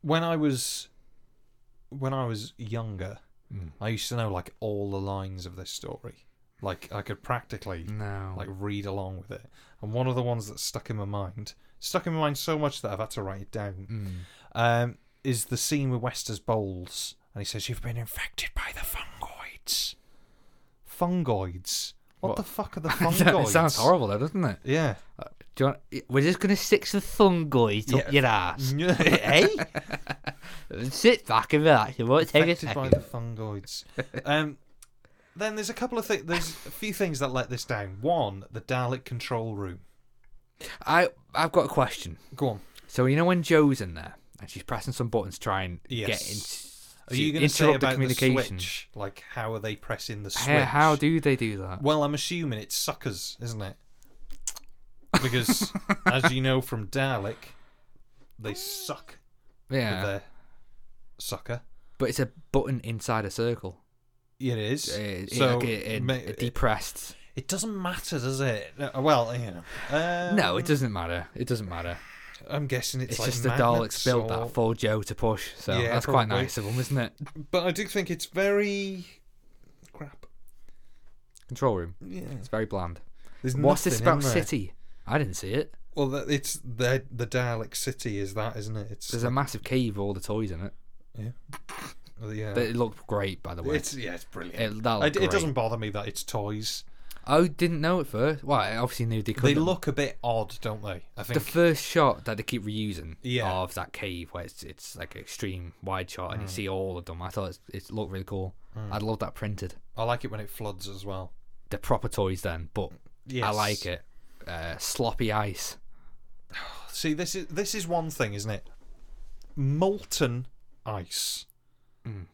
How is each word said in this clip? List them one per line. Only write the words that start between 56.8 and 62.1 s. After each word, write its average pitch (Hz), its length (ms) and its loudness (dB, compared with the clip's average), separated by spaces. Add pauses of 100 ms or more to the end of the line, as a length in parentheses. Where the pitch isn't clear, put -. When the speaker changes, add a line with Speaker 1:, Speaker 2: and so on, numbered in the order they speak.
Speaker 1:
Dalek, 117 640 -2 (840)
they 104 160 -6
suck - 640 -10 (520)
Speaker 2:
Yeah. 120 260 2
Speaker 1:
with 92 100 -2
their 98 160 -4 (960)
sucker. - 440 -8 (360)
Speaker 2:
But 127 120 2